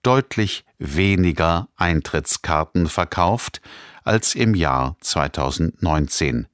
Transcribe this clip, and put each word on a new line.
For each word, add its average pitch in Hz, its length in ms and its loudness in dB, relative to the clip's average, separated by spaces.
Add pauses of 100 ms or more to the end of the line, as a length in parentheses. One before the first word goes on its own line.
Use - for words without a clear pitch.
deutlich 127 640 0 (140)
weniger 85 960 2
Eintrittskarten 80 1120 0
verkauft 90 720 -2 (420)
als - 320 0
im 113 200 2
Jahr 67 460 0
zweitausendneunzehn 73 1500 -2